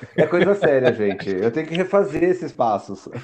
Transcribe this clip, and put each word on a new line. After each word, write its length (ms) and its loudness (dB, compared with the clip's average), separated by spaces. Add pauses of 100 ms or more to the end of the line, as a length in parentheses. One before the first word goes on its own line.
(160)
é 100 4
coisa 280 2
séria, 380 2
gente. 380 -2
Eu 200 0
tenho 160 -4
que 80 -8
refazer 500 0
esses 280 -2
passos. 560 -4 (140)